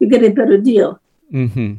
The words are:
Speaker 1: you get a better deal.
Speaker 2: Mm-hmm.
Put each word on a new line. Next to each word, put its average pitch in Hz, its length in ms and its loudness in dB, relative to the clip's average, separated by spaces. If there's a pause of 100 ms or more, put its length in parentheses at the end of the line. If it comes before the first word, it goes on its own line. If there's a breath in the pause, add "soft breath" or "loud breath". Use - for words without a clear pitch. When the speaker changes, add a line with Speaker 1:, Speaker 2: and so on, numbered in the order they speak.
Speaker 1:
you 233 100 0
get 233 120 2
a 214 80 4
better 202 280 2
deal. 220 420 0 (320)
Speaker 2:
Mm-hmm. 120 460 -6